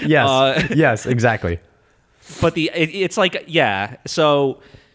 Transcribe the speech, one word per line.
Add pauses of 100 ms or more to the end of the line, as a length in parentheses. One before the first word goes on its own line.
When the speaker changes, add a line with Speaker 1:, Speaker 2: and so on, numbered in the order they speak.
Speaker 1:
Yes.
Speaker 2:
Uh,
Speaker 1:
Yes,
exactly. (800)
Speaker 2:
But
the,
it,
it's
like,
yeah. (100)
So (340)